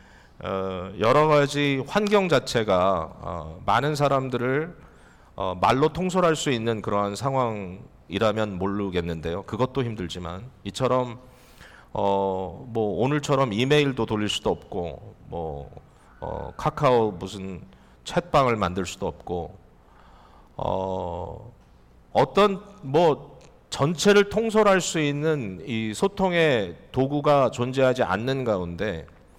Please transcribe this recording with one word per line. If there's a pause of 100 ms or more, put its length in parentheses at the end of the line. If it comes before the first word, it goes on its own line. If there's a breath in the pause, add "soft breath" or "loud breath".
(380 loud breath)
어,
여러
가지
환경
자체가,
어,
많은
사람들을, (580 soft breath)
어,
말로
통솔할
수
있는
그러한
상황이라면
모르겠는데요.
그것도
힘들지만 (200)
이처럼, (760 loud breath)
어,
뭐
오늘처럼
이메일도
돌릴
수도
없고 (140)
뭐, (500 soft breath)
어,
카카오
무슨 (420 soft breath)
챗방을
만들
수도
없고, (1000 soft breath)
어, (600)
어떤 (200)
뭐 (320)
전체를
통솔할
수
있는
이
소통의 (160)
도구가
존재하지
않는
가운데 (320 soft breath)